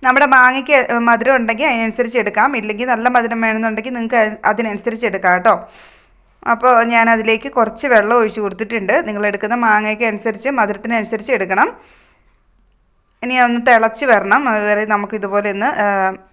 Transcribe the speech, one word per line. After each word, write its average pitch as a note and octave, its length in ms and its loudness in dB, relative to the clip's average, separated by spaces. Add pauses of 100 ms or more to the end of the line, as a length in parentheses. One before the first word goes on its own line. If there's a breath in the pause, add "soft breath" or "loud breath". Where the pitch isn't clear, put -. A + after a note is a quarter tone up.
നമ്മുടെ C4+ 220 4
മാങ്ങയ്ക്ക് C4 680 4
മധുരം A#3 420 2
ഉണ്ടെങ്കിൽ A#3 320 0
അതിനനുസരിച്ച് A3+ 520 -2
എടുക്കാം, A3 380 0
ഇല്ലെങ്കിൽ G#3+ 280 -6
നല്ല A#3+ 240 0
മധുരം A#3 320 0
വേണമെന്നുണ്ടെങ്കിൽ A3+ 520 -4
നിങ്ങൾക്ക് A3+ 520 -2
അതിനനുസരിച്ച് A3 600 -4
എടുക്കാം F#3+ 280 0
കേട്ടോ. F3+ 340 0 (840 loud breath)
അപ്പോൾ A#3 320 4
ഞാനതിലേക്ക് A3+ 680 0
കുറച്ച് A3+ 360 -2
വെള്ളം A3+ 300 4
ഒഴിച്ച് A3 220 0
കൊടുത്തിട്ടുണ്ട്. G#3 680 -2
നിങ്ങളെടുക്കുന്ന G#3 480 -4
മാങ്ങയ്ക്ക് G#3+ 480 0
അനുസരിച്ച്, A3 460 -4
മധുരത്തിനനുസരിച്ച് A3 840 -4
എടുക്കണം. G3 460 0 (1500 soft breath)
ഇനി B3+ 160 -2
ഒന്ന് A#3+ 280 2
തിളച്ച് A3+ 380 4
വരണം, G3 440 2
അതുവരെ G#3 360 0
നമുക്കിതുപോലെ G#3 680 -2
ഒന്ന്, G3+ 140 -4
ആ, G3 480 -2 (180)